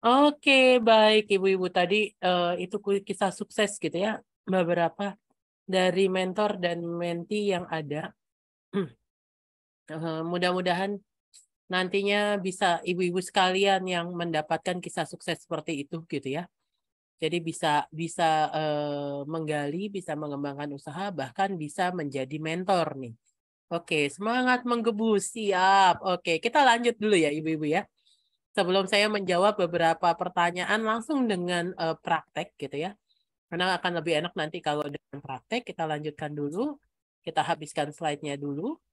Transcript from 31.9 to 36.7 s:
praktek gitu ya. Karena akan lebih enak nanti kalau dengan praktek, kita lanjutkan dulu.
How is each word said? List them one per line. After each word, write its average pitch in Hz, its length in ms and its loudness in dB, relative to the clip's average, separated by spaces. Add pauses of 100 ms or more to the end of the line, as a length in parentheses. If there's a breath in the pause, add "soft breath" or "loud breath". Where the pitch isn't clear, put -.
praktek - 560 -6
gitu 139 200 -10 (120)
ya. - 20 -8 (640)
Karena 180 240 0
akan 180 240 -2
lebih 165 120 -2 (120)
enak 175 160 -6
nanti 156 240 -6
kalau 147 240 -2
dengan 143 320 -14
praktek, 143 480 -8
kita 170 160 -6
lanjutkan 151 480 -6
dulu. 165 480 -4 (400)